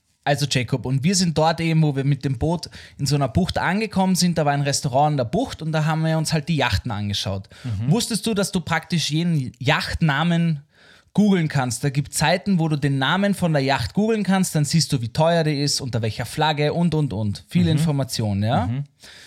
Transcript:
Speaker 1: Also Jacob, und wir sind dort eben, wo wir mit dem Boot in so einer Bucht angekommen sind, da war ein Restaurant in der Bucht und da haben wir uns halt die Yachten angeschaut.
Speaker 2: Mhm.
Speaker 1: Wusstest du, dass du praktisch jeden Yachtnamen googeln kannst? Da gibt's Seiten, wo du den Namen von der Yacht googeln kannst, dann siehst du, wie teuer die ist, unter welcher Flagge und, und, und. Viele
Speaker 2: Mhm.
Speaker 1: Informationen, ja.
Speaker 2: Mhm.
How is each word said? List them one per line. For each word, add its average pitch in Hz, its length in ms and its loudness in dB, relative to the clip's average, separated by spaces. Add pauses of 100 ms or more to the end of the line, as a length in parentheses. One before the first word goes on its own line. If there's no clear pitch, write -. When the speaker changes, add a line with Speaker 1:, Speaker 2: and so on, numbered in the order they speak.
(240)
Speaker 1:
Also 143 260 0
Jacob, 123 360 -4
und 127 180 -2
wir 190 120 2
sind 170 220 0
dort 160 220 2
eben, 165 240 2
wo 147 120 0
wir 135 80 -2
mit 143 220 0
dem 135 140 -2
Boot 160 300 -4 (280)
in 139 80 -4
so 143 100 0
einer 139 120 0
Bucht - 300 0
angekommen 185 580 0
sind, 170 220 2
da 156 80 0
war 143 80 2
ein 143 80 0
Restaurant 139 520 0
in 143 40 0
der 123 80 0
Bucht 202 360 -2
und 156 120 -4
da 151 120 2
haben 160 200 0
wir 160 120 2
uns 160 160 -2
halt 156 140 0
die 170 80 0
Yachten 127 360 2
angeschaut. 101 580 -4 (140)
Speaker 2:
Mhm. 117 280 -2
Speaker 1:
Wusstest 220 340 0
du, 226 80 0
dass 196 180 -2
du 180 100 -2
praktisch 160 500 -2
jeden 156 480 0
Yachtnamen 160 1000 0 (520)
googeln 196 340 4
kannst? 127 360 -2
Da 143 80 0
gibt's 139 280 -4
Seiten, 185 400 2
wo 160 80 2
du 156 80 0
den 139 240 0
Namen 185 360 2
von 170 180 0
der 143 100 2
Yacht 135 300 0
googeln 214 300 2
kannst, 190 320 2
dann 151 100 2
siehst - 280 0
du, 123 80 -2
wie 117 80 -4
teuer 165 340 2
die 147 180 0
ist, 143 200 -2
unter 120 200 -4
welcher 113 240 -4
Flagge 147 480 0
und, 170 220 0
und, 147 180 0
und. 104 340 -4
Viele 175 260 2
Speaker 2:
Mhm. 151 60 2
Speaker 1:
Informationen, 123 640 0
ja. 147 240 2
Speaker 2:
Mhm. 131 160 -4 (440)